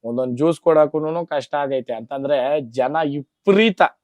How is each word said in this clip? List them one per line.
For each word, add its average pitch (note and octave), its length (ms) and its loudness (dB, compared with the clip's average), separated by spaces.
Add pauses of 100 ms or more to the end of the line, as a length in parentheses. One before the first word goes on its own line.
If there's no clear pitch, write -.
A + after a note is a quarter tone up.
ಒಂದೊಂದ್ B2 320 -4
ಜ್ಯೂಸ್ D#3 240 0
ಕೊಡಕ್ಕೂನು D#3 640 2
ಕಷ್ಟ C#3+ 280 -6
ಆಗೈತೆ C3+ 400 -4
ಅಂತಂದ್ರೆ C#3 640 -2
ಜನ B2+ 360 -2
ವಿಪರೀತ. F3+ 880 0 (220)